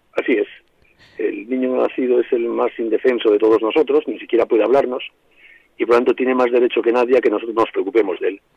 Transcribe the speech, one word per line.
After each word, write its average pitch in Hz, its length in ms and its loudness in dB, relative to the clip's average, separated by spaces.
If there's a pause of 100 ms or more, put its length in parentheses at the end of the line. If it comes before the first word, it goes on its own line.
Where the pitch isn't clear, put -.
(140)
Así - 180 -2
es. - 160 0 (720)
El 104 300 -6
niño 127 280 -2
nacido 123 420 0
es 120 140 -2
el 117 160 0
más 117 300 -2
indefenso 113 520 0
de 104 80 4
todos 110 240 4
nosotros, 139 460 0
ni 113 100 -10
siquiera 113 280 0
puede 107 180 0
hablarnos, 127 400 0 (720)
y 120 80 -4
por 110 60 -4
lo 120 80 6
tanto 127 160 2
tiene 127 200 0
más 127 160 2
derecho 120 320 2
que 117 100 2
nadie 123 260 2
a - 20 4
que 113 100 0
nosotros 107 240 -4
nos 110 160 0
preocupemos 95 500 -2
de 95 80 -4
él. 98 120 -8 (160)